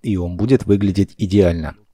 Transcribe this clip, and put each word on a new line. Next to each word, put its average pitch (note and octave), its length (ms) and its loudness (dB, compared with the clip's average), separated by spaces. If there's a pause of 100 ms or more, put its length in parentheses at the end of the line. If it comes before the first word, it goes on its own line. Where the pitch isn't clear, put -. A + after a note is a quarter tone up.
и G2+ 160 -2
он F2 180 -6
будет A#2 300 2
выглядеть G2 500 0
идеально. F2 600 0 (180)